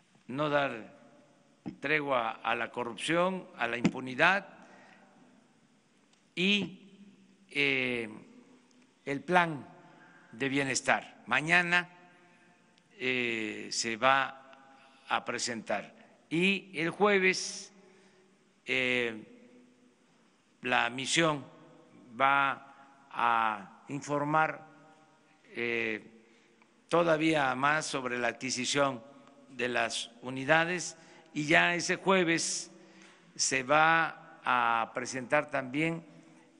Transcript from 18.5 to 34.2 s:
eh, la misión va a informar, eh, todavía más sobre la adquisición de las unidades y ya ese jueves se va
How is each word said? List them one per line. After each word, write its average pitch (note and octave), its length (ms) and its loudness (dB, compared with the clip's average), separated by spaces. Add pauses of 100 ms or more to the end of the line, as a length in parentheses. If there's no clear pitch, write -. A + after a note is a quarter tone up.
eh, B2 580 -2 (1400)
la A#2+ 260 2
misión C3+ 560 0 (760)
va C3+ 440 2 (520)
a A2+ 720 0
informar, D3 800 -2 (800)
eh, A#2 600 -4 (840)
todavía D#3 640 2
más D3 300 0
sobre B2 340 -4
la A#2+ 80 0
adquisición B2+ 720 -2 (500)
de B2 180 -4
las A#2 420 -4 (100)
unidades D#3 760 0 (360)
y D3+ 120 -2
ya E3+ 300 6
ese E3+ 200 -2
jueves F3 760 2 (600)
se C3 300 -2
va D#3 800 2